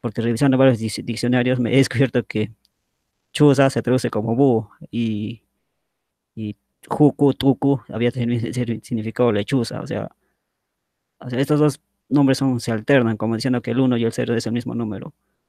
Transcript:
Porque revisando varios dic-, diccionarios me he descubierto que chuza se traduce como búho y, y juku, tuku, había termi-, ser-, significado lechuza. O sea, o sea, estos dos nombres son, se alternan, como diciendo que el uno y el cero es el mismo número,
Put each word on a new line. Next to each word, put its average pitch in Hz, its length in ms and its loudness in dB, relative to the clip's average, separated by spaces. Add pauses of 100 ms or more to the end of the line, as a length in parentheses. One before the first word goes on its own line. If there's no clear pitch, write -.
Porque 120 200 -6
revisando 127 380 2
varios 131 200 6
dic-, 110 260 -6
diccionarios 123 540 0
me 117 140 0
he 123 40 4
descubierto 131 480 2
que 110 280 -4 (800)
chuza 139 380 4
se 117 120 -4
traduce 123 280 0
como 113 240 -2
búho 120 360 2 (200)
y, 110 520 -6 (920)
y 107 220 -8 (320)
juku, 139 460 2
tuku, 135 540 0
había 117 220 -2
termi-, 117 420 -4
ser-, 117 300 -4
significado 113 500 -2
lechuza. 113 480 -2
O - 60 -10
sea, 107 240 -8 (1080)
o 127 120 -12
sea, 127 100 -4
estos 147 200 2
dos 151 200 2 (280)
nombres 135 300 2
son, 131 220 0
se 117 120 -6
alternan, 113 440 2
como 110 180 -4
diciendo 120 280 -2
que 113 100 -6
el 123 80 0
uno 127 160 2
y 117 80 -2
el 113 80 -2
cero 120 220 -4
es 113 120 -4
el 110 60 -4
mismo 120 220 -6
número, 110 400 -8 (340)